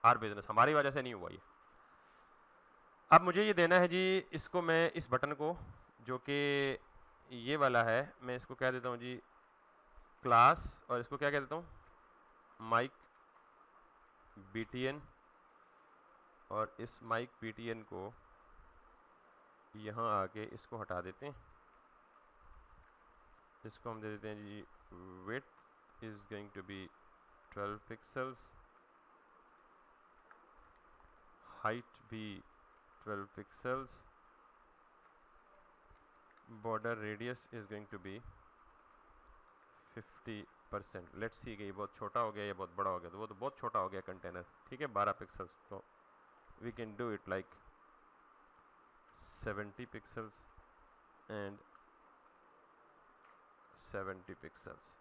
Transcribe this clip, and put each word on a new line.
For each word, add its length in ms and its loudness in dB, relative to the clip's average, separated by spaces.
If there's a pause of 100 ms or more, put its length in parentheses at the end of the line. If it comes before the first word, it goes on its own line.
our 120 10
business, 300 -4
हमारी 260 8
वजह 160 6
से 120 -2
नहीं 120 -4
हुआ 160 -8
ये। 100 -12 (1700)
अब 80 12
मुझे 240 4
ये 100 4
देना 220 8
है 120 8
जी, 300 2 (140)
इसको 300 -2
मैं, 300 4
इस 180 -6
बटन 220 2
को, 240 -2 (440)
जो 180 -4
कि 600 2 (520)
ये 260 -2
वाला 260 6
है, 400 4
मैं 140 -4
इसको 180 -10
कह 160 2
देता 180 -4
हूँ 80 -2
जी 260 -8 (1000)
क्लास, 680 8
और 100 2
इसको 160 -8
क्या 140 2
कह 100 2
देता 140 -6
हूँ, 140 -8 (920)
माइक 320 2 (1600)
बीटीएन, 500 -4 (1500)
और 300 -2
इस 220 -12
माइक 280 -2 (100)
बीटीएन 420 -8
को 320 -10 (1600)
यहाँ 460 0
आके 220 -4
इसको 340 -12
हटा 220 -4
देते 260 -10
हैं। 100 -10 (2250)
इसको 260 -10
हम 100 -8
दे 160 -6
देते 120 -8
हैं 80 -6
जी, 280 -12 (640)
width 280 -8 (480)
is 280 -12
going 240 -12
to 140 -12
be 180 -10 (640)
twelve 280 -6 (120)
pixels, 460 -8 (3250)
height 440 -6
भी 320 -10 (600)
twelve 240 -6 (100)
pixels, 520 -6 (2750)
border 280 0
radius 600 -6
is 180 -10
going 220 -10
to 120 -10
be 140 -10 (1800)
fifty 460 -12 (300)
percent। 400 -10
Let's 220 -8
see 200 -12
कि 80 -10
ये 80 -6
बहुत 240 -8
छोटा 240 -4
हो 120 -2
गया 120 -6
या 100 -4
बहुत 200 -10
बड़ा 160 0
हो 100 -2
गया, 100 -12
तो 80 -12
वो 80 -8
तो 80 -14
बहुत 240 -8
छोटा 200 -4
हो 100 0
गया 120 -6
container, 440 -10 (260)
ठीक 100 -12
है, 60 -4
बारह 260 2
pixels। 480 -10 (100)
तो 140 -12 (800)
we 100 -8
can 240 -8
do 220 -4
it 100 -8
like 220 -4 (1900)
seventy 420 -6
pixels 460 -12 (1000)
and 260 -6 (2250)
सेवेंटी 580 -8
pixels। 680 -18